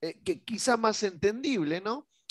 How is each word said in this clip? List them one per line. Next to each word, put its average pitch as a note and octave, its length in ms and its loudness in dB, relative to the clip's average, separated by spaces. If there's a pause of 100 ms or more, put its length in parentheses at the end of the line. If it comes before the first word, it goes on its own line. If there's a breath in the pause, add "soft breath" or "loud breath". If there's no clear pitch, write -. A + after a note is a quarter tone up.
eh, - 240 -6
que F3+ 180 -2
quizá A#3 340 0
más A3 280 2
entendible, F#3+ 760 0
¿no? A3+ 280 -4 (220)